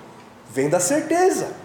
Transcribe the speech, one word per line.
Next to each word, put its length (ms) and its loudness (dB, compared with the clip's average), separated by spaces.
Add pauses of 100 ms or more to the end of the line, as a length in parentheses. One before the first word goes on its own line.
(540)
Vem 140 0
da 140 2
certeza. 720 0 (140)